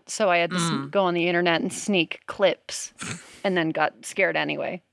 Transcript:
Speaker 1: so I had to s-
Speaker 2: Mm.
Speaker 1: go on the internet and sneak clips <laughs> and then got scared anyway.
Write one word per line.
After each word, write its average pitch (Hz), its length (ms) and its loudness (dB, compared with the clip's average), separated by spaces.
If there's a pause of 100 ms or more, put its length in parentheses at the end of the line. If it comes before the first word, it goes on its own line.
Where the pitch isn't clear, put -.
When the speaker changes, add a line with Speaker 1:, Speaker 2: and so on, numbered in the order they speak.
Speaker 1:
so 214 220 0
I 175 80 4
had 170 140 2
to 180 60 -2
s- 175 60 0
Speaker 2:
Mm. 143 280 -2
Speaker 1:
go 196 140 2
on 175 80 0
the 175 140 0
internet 175 340 2
and 190 120 -4
sneak - 520 -2
clips - 760 -2
<laughs> - 440 -12
and 190 140 0
then 160 140 2
got 156 340 -2
scared 170 300 0
anyway. 151 460 -4 (120)